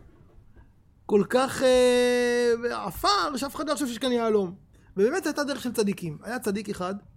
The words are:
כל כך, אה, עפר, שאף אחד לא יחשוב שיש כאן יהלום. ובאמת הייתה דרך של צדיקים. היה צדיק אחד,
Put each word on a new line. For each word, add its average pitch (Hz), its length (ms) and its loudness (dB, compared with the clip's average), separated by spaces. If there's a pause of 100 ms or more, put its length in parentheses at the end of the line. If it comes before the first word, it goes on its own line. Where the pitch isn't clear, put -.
(1080)
כל 202 240 4
כך, 254 320 0
אה, 240 1200 2
עפר, 339 500 0
שאף 269 200 -6
אחד 302 100 -6
לא 302 60 -2
יחשוב 277 160 -2
שיש 233 100 -8
כאן 254 140 -2
יהלום. 214 420 2 (420)
ובאמת 269 300 2
הייתה 294 180 -2
דרך 262 160 -4
של 240 120 -6
צדיקים. 185 500 -2
היה 233 160 -8
צדיק 208 300 -4
אחד, 185 260 -6 (220)